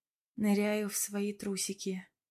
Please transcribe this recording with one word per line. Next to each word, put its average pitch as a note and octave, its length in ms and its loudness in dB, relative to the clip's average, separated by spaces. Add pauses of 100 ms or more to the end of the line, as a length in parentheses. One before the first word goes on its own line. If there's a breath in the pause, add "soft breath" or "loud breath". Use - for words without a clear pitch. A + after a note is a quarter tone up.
(360)
Ныряю G#3 520 2
в G3+ 80 -6
свои G3+ 360 -2
трусики. F#3+ 760 -4 (240)